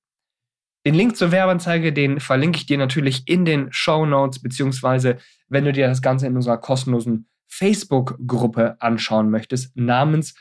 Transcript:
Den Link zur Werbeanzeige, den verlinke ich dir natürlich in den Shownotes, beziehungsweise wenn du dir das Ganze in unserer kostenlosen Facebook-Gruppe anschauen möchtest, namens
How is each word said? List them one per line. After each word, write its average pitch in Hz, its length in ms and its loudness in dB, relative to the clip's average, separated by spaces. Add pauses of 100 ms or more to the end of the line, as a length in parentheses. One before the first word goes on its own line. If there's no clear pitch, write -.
(840)
Den 151 100 4
Link 220 200 4
zur 175 160 2
Werbeanzeige, 175 600 2
den 139 260 0
verlinke 143 380 0
ich - 80 -8
dir 143 120 0
natürlich 135 480 -2
in 180 200 2
den 143 260 0
Shownotes, 143 720 0
beziehungsweise 131 760 0 (300)
wenn 139 160 0
du 143 80 2
dir 135 160 2
das 127 140 0
Ganze 135 260 0
in 127 80 -2
unserer 120 220 0
kostenlosen 120 720 -2 (180)
Facebook-Gruppe 127 1300 -2
anschauen 113 480 0
möchtest, 127 480 -4
namens 135 640 0